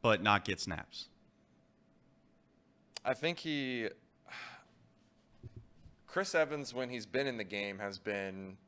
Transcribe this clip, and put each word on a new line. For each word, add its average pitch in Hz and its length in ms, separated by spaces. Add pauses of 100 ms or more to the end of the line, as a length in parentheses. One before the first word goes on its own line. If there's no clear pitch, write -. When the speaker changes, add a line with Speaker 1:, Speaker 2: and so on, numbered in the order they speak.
Speaker 1:
but 107 220
not 104 200
get 98 160
snaps? - 480 (2000)
Speaker 2:
I 127 80
think 160 260
he, 131 500 (2250)
Chris 190 260
Evans, 147 400
when 123 160
he's 120 160
been 139 220
in 123 100
the 107 60
game, 101 360
has 98 200
been 95 580 (100)